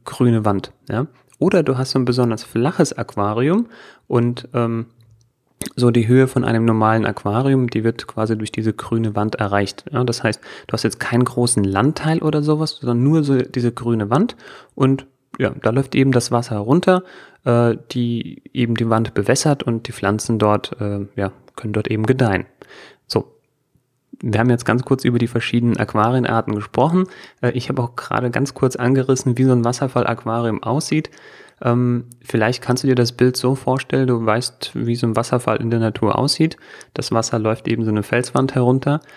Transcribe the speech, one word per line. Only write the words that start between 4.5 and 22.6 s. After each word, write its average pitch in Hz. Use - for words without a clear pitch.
ähm, 117
so 120
die 113
Höhe 131
von 127
einem 113
normalen 110
Aquarium, 127
die 113
wird -
quasi 110
durch 107
diese 110
grüne 113
Wand 104
erreicht. 101
Ja, 123
das 120
heißt, 110
du -
hast 110
jetzt -
keinen 123
großen 120
Landteil 123
oder 151
sowas, 156
sondern 120
nur 156
so 139
diese 120
grüne 117
Wand 170
und 135
ja, 127
da 110
läuft 131
eben 135
das 123
Wasser 120
runter, 175
äh, 120
die 120
eben 117
die 113
Wand 113
bewässert 135
und 117
die -
Pflanzen 107
dort, 104
äh, 101
ja, 98
können 107
dort 107
eben 110
gedeihen. 110